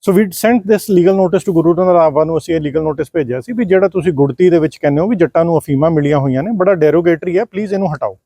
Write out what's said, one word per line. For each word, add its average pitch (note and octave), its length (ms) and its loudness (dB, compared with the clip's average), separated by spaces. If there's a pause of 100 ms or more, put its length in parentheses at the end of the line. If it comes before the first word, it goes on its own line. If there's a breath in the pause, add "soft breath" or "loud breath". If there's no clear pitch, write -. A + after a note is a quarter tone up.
(100)
So F#3 80 4
we G#3+ 60 2
sent G#3+ 360 0
this G3 380 0
legal F3+ 160 4
notice F#3+ 260 0
to G3+ 120 -6
ਗੁਰੂ E3 200 2
ਰੰਧਾਵਾ E3 520 2
ਨੂੰ, D#3+ 140 -2
ਅਸੀਂ E3 160 -4
ਇਹ D#3+ 60 -2
ਲੀਗਲ D3 220 -4
ਨੋਟਿਸ D#3 300 -4
ਭੇਜਿਆ B2+ 280 -4
ਸੀ - 120 -12
ਵੀ A#3 120 -4
ਜਿਹੜਾ F#3+ 240 2
ਤੁਸੀਂ F3 240 -2
ਗੁੜਤੀ C#3+ 380 2
ਦੇ E3 80 4
ਵਿੱਚ D#3 180 -2
ਕਹਿੰਦੇ D3 260 0
ਹੋ G3 60 -2
ਵੀ A#3 80 -2
ਜੱਟਾਂ E3 280 0
ਨੂੰ E3+ 140 0
ਅਫੀਮਾਂ C#3+ 320 0
ਮਿਲੀਆਂ D3 280 0
ਹੋਈਆਂ C3+ 240 -2
ਨੇ, G3+ 80 -6
ਬੜਾ G3 240 0
ਡੈਰੋਗੇਟਰੀ E3+ 640 0
ਹੈ, G#3+ 60 0
ਪਲੀਜ਼ G3+ 300 -8
ਇਹਨੂੰ F#3+ 200 -2
ਹਟਾਓ। G#2+ 320 -8